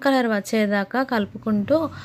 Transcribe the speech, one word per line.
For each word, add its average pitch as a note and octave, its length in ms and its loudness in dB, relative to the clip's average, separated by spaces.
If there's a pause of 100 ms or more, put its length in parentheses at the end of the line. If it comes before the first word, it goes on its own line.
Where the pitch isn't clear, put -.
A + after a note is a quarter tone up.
కలర్ C4 300 4
వచ్చేదాకా G#3 680 0 (100)
కలుపుకుంటూ G#3+ 680 0 (260)